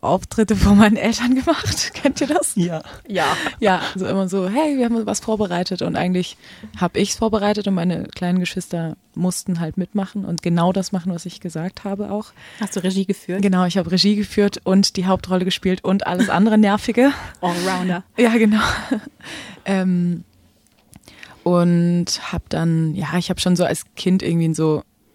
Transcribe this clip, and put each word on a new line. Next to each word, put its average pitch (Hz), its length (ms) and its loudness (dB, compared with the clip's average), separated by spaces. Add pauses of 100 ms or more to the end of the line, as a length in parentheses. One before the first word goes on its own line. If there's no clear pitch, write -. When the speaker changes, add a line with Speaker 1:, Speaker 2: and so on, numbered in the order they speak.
Speaker 1:
Auftritte 196 560 0
vor 202 180 6
meinen 208 220 8
Eltern 233 360 0
gemacht. - 600 -2
<laughs> - 0 -
Kennt - 260 -2
ihr 285 80 0
das? 302 300 0
Speaker 2:
Ja. 170 260 -2 (240)
Speaker 3:
Ja. 156 300 0 (240)
Speaker 1:
Ja, 185 200 2 (140)
so 185 120 -4
immer 190 200 0
so, 185 220 -2
„Hey, 285 280 0
wir 254 60 2
haben 226 220 0
was 208 160 -4
vorbereitet.“ 180 640 -2
Und 165 120 -4
eigentlich 180 400 -2 (420)
hab 180 200 -2
ich's - 180 0
vorbereitet 208 540 0
und 190 60 0
meine 170 340 -2
kleinen 180 320 -2
Geschwister 170 560 -6 (180)
mussten 175 460 -2
halt 160 160 -4
mitmachen 190 480 -4
und 170 160 -6
genau 170 320 2
das 190 180 -2
machen, 185 220 -4
was 165 120 -10
ich - 140 -12
gesagt 170 460 -8
habe 202 260 -6
auch. 208 220 -6 (260)
Speaker 4:
Hast 208 160 -6
du 180 80 -4
Regie 190 220 0
geführt? 190 360 -4
Speaker 1:
Genau, 185 220 2
ich 180 140 0
hab 170 120 -2
Regie 196 280 2
geführt 202 480 0
und 190 320 2
die 180 80 -2
Hauptrolle 185 400 0
gespielt 185 400 -2
und 196 220 0
alles 180 220 0
andere 214 280 4
Nervige. 214 560 4 (120)
Speaker 4:
<laughs> - 140 -18
Allrounder. 180 640 -2 (140)
Speaker 1:
Ja, 233 200 4
genau. 214 220 4 (560)
<laughs> - 500 -18
Ähm, 180 600 0 (1200)
und 175 840 2
hab - 160 -6
dann, 160 480 0
ja, 175 220 -4
ich 175 120 -2
hab 180 120 -4
schon 180 160 4
so 180 80 2
als - 180 -2 (140)
Kind 190 260 0
irgendwie 165 220 0
in 160 80 0
so 156 280 0 (340)